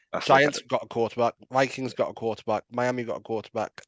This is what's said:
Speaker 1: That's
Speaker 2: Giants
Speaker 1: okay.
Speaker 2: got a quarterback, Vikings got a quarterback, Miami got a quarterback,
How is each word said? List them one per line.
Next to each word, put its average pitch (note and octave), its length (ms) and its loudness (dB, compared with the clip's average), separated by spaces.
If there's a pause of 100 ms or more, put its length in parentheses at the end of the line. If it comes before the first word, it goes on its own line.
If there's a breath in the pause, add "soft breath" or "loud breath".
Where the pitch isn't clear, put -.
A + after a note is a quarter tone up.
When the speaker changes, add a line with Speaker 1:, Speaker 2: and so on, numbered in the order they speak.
(120)
Speaker 1:
That's - 140 -4
Speaker 2:
Giants C#3+ 320 6
Speaker 1:
okay. - 100 -10
Speaker 2:
got - 160 -2
a - 20 -12
quarterback, A#2 480 0 (180)
Vikings C3 420 0
got - 160 0
a A2 40 -12
quarterback, A2 560 -2
Miami B2 340 -2
got A2+ 140 -6
a - 40 -12
quarterback, A2 480 -4 (180)